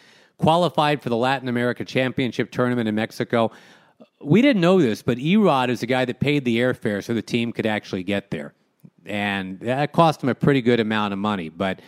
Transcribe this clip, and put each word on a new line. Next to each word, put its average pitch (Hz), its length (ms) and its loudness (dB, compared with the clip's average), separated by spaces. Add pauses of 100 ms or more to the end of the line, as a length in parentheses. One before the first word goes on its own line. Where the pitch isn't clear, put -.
(380)
qualified 151 640 2
for 127 80 -8
the 117 80 0
Latin 127 300 -2
America 120 380 -2
Championship 127 640 -4
Tournament 123 380 0
in 107 60 0
Mexico, 113 540 -2 (720)
we 175 200 4
didn't 262 200 4
know 185 200 6
this, 110 200 0
but 120 160 -2
Erod 151 520 2
is 120 100 -2
the 117 80 -4
guy 127 180 0
that 120 140 -6
paid 143 240 0
the 117 140 2
airfare 117 460 -2
so 120 100 -4
the 107 80 -2
team 117 320 -4
could 110 120 -4
actually 104 380 -4
get 98 260 -4
there. 73 240 -10 (540)
And 98 520 -6
that 131 320 -4
cost 165 320 2
him 135 60 0
a 113 60 0
pretty 139 280 0
good 120 160 2
amount 107 340 -2
of 98 60 -6
money, 98 300 -4
but 92 380 -6